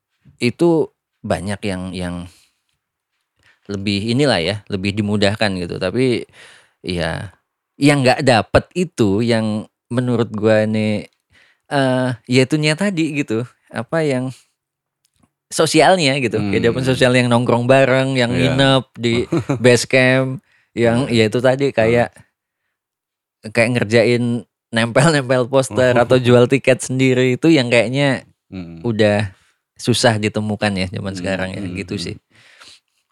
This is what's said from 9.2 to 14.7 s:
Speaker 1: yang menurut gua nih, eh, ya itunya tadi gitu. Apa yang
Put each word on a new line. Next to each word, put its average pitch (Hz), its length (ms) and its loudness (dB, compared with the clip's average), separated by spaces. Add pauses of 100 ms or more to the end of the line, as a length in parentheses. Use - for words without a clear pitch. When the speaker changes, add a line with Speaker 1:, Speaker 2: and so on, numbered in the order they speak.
Speaker 1:
yang 110 460 -2 (200)
menurut 120 440 -2
gua 107 340 2
nih, 107 440 -4 (580)
eh, 131 420 -2 (140)
ya 123 200 2
itunya 151 320 0
tadi 165 400 -4
gitu. 123 300 -4 (240)
Apa 160 340 -6
yang 131 300 -4 (1120)